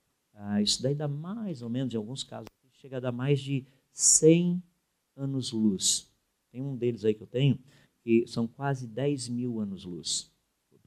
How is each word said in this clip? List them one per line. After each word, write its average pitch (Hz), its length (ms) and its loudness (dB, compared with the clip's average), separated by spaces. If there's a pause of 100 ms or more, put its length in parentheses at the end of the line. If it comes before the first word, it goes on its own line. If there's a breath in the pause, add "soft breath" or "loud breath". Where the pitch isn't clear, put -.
(340)
ah, 101 280 -2
isso 104 200 0
daí 135 140 0
dá 147 140 -4
mais 170 520 -8
ou 117 80 -8
menos, 123 240 -2
em 117 40 -2
alguns 113 260 -8
casos, 117 240 -14 (240)
chega 131 260 -12
a - 40 -4
dar 123 100 -2
mais 135 300 2
de 135 240 -4 (260 soft breath)
cem 175 720 6 (500)
anos-luz. 117 960 0 (440)
Tem 120 80 -10
um 139 160 -6
deles 117 260 -2
aí 110 100 4
que 107 80 -4
eu 95 60 -18
tenho, 127 320 2 (400 soft breath)
que 117 280 4
são 113 200 -4
quase 135 400 -4
dez 123 400 -2
mil 120 320 -4
anos-luz, 90 720 -6 (400)
o - 160 -20